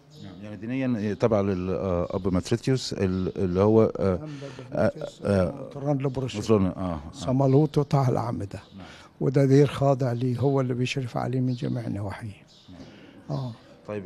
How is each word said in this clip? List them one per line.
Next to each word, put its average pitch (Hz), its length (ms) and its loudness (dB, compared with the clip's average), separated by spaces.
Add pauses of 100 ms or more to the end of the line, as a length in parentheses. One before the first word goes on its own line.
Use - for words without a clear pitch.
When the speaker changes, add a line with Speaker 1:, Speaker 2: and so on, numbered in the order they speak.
(240)
Speaker 1:
نعم، 92 100 -16 (100)
يعني 107 140 -12
دينيًا 113 560 -2
تبع 107 280 2
لل-، 92 280 0
آه، 87 460 0
أب 92 180 0
ماتريتيوس 117 600 0
ال-، 92 440 -2
اللي 90 220 0
هو، 110 240 8
آه، 95 320 2
Speaker 2:
أنبا 85 120 -6 (440)
برنوتيوس - 520 -2
Speaker 1:
آه، 92 260 2
آه، - 200 -12
Speaker 2:
مطران 143 280 -2
لبرشلونة. 113 720 0
Speaker 1:
مطران، 95 160 -6
آه، 87 80 -4
آه. 73 80 -8 (120)
Speaker 2:
صمالوط 139 640 2
وطحا 139 340 2
الأعمدة. 107 480 -4 (180)
Speaker 1:
نعم. 92 80 -16 (360)
Speaker 2:
وده 139 240 4
دير 135 220 8
خاضع 139 440 2
ليه، 120 280 -2
هو 135 220 2
اللي 127 120 -2
بيشرف 123 440 -4
عليه 127 220 -2
من 127 140 0
جميع 123 340 -6
نواحيه. 98 560 -8 (260)
Speaker 1:
نعم. 85 120 -18 (580)
Speaker 2:
آه. 123 120 -8 (360)
Speaker 1:
طيب 104 180 -8